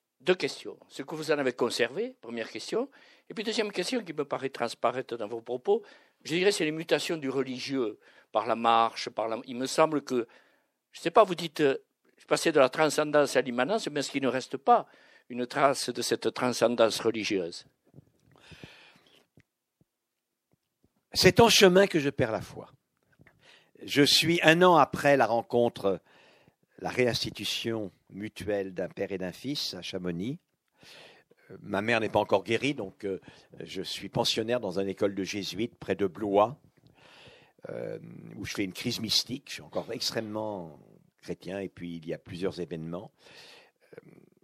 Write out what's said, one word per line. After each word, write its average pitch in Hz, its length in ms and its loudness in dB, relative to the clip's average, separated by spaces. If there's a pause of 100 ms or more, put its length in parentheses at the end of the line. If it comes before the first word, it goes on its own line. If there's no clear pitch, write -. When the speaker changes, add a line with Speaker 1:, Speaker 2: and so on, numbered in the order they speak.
(200)
Speaker 1:
deux 156 140 2
questions. 139 420 -6 (120)
Ce - 140 -14
que - 120 -10
vous 156 160 -6
en 147 80 2
avez 131 160 0
conservé, 131 640 -2
première 113 300 -8
question. 202 400 -4 (400)
Et - 20 -14
puis, 208 100 -8
deuxième 214 300 -2
question 208 300 -2
qui 165 100 -12
me 147 140 -4
paraît 131 240 -4
transparaître 120 640 -4
dans 107 120 -6
vos 117 120 -8
propos, 127 420 0 (400)
je 131 120 -6
dirais, 185 180 4
c'est 180 140 0
les 151 40 -2
mutations 160 460 -2
du 135 140 -6
religieux 131 680 -4 (320)
par 107 160 0
la 113 100 0
marche, 113 520 2
par 110 200 -6
la... 113 180 -6
Il 127 100 -12
me 127 100 -6
semble 156 360 2
que, 123 240 -2 (640)
je - 80 -20
sais - 100 -2
pas, 220 140 8
vous 185 100 0
dites, 165 260 -6
euh, 135 180 4 (400)
je - 80 -20
passais 156 260 2
de 151 60 4
la 131 100 8
transcendance 147 680 2
à 131 40 6
l'immanence, 127 480 -2
mais 147 120 -4
est-ce 135 100 -6
qu'il 135 120 -4
ne 135 60 2
reste 123 300 -4
pas 226 280 4 (440)
une 123 160 -4
trace 143 420 2
de 120 140 -4
cette 113 320 -2
transcendance 117 640 2
religieuse ? 101 640 -2 (3500)
Speaker 2:
C'est 185 260 6
en 233 80 10
chemin 196 380 8
que 170 140 0
je 139 100 0
perds 117 220 -2
la 92 100 -2
foi. - 280 -16 (1120)
Je 139 180 2
suis 165 400 4
un 165 200 6
an 180 140 8
après 143 420 6
la 120 80 4
rencontre, 113 760 0 (800)
la 90 100 -8
réinstitution 110 1040 -4 (180)
mutuelle 98 640 -6
d'un 90 160 -6
père 98 240 -8
et 95 60 -6
d'un 90 140 -6
fils - 420 -8
à 90 80 -12
Chamonix. 90 560 -6 (1120)
Euh, 98 100 -18
ma 98 220 -2
mère 113 180 2
n'est 104 80 -2
pas 104 100 2
encore 104 240 2
guérie, 113 300 0
donc, 104 320 -10
euh, 95 160 -4 (420)
je 90 200 -10
suis - 260 -10
pensionnaire 117 520 -2
dans 95 200 -4
une 98 80 -2
école 101 260 -2
de 95 100 -4
jésuites 98 520 -6
près - 180 -4
de 98 120 0
Blois, 101 500 2 (1120)
euh, 55 300 -10 (380)
où - 100 -10
je - 80 -10
fais 104 100 -2
une 92 80 -6
crise - 280 -6
mystique. 113 480 -4
Je - 60 -14
suis - 80 -16
encore 87 300 -8
extrêmement 107 840 -6 (440)
chrétien, 90 380 -10
et 95 80 -8
puis 87 280 -12
il 82 120 -12
y 80 60 -4
a 76 40 -10
plusieurs 90 420 -8
événements. 85 520 -10 (800)
Euh, - 180 -20 (340)